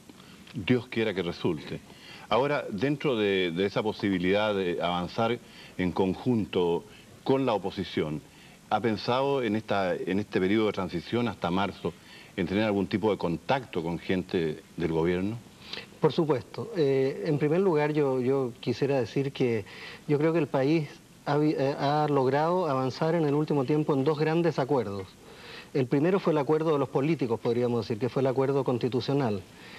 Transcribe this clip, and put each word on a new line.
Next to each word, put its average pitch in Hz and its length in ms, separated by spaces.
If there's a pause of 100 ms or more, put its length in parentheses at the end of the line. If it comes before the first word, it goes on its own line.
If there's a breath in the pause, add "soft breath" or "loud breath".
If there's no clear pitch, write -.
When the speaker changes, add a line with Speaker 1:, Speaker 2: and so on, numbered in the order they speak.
(520 loud breath)
Speaker 1:
Dios 120 360
quiera 110 260
que 92 80
resulte. 85 580 (480 loud breath)
Ahora, 135 420
dentro 131 460
de, 98 340
de 90 160
esa 110 160
posibilidad 101 720
de 90 280
avanzar 90 560 (400 loud breath)
en 90 120
conjunto 92 920 (400 loud breath)
con 135 220
la 120 80
oposición, 87 680 (480 loud breath)
¿ha 107 120
pensado 127 640
en 107 140
esta, 98 380
en 92 240
este 104 200
periodo 104 280
de 98 60
transición 98 560
hasta 92 220
marzo 95 440 (420 loud breath)
en 92 100
tener 101 180
algún 101 220
tipo 107 240
de 95 60
contacto 87 680
con 87 160
gente 90 640 (140)
del 82 160
gobierno? 90 460 (640 loud breath)
Speaker 2:
Por 151 120
supuesto. 139 640
Eh, 139 500
en 151 120
primer 151 220
lugar, 156 320
yo, 135 280
yo 127 400
quisiera 139 380
decir 135 340
que 117 320 (420 loud breath)
yo 151 100
creo 156 160
que 170 60
el 151 80
país 143 420 (380)
ha 143 100
vi-, 151 220
eh, 139 200
ha 147 300
logrado 147 600
avanzar 135 460
en 170 100
el 143 100
último 151 300
tiempo 151 280
en 135 120
dos 151 140
grandes 156 400
acuerdos. 107 500 (680 loud breath)
El 135 120
primero 156 320
fue 180 140
el 151 60
acuerdo 156 340
de 147 60
los 139 100
políticos, 135 520
podríamos 120 460
decir, 110 120
que 123 100
fue 135 140
el 131 60
acuerdo 135 360
constitucional. 123 800 (360 loud breath)